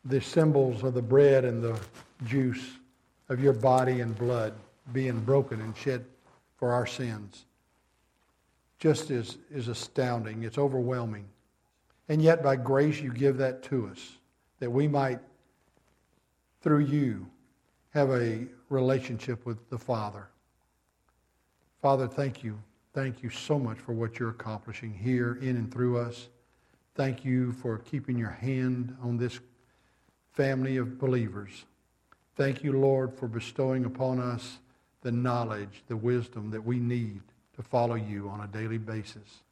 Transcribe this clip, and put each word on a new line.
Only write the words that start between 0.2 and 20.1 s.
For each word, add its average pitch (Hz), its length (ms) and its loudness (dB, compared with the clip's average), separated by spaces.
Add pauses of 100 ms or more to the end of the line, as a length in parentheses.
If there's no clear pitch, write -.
symbols 139 600 4
of 127 120 -2
the 123 80 0
bread 135 420 8
and 117 180 0
the 113 180 -2 (440)
juice 127 540 -2 (500)
of 127 120 -4
your 135 120 6
body 127 480 4
and 117 180 -4
blood 120 340 0 (400)
being 127 280 -2
broken 131 400 2
and 110 160 -8
shed 127 280 -4 (520)
for 123 160 0
our 120 140 2
sins, 107 600 -8 (1300)
just 156 320 2
is, 117 280 -4 (120)
is 127 180 -6
astounding. 113 760 -4
It's 110 160 -6
overwhelming. 123 680 -2 (800)
And 151 120 2
yet, 160 220 8
by 139 140 4
grace, 139 440 4
you 135 120 -4
give 131 260 2
that 131 260 -2
to 123 220 -2
us, - 320 -16 (400)
that 123 120 -4
we 139 180 2
might, 135 320 0 (1400)
through 151 200 6
you, 135 500 0 (600)
have 143 200 4
a 120 360 0 (240)
relationship 127 760 0
with 113 240 -10
the 123 80 -6
Father. 107 500 -6 (1500)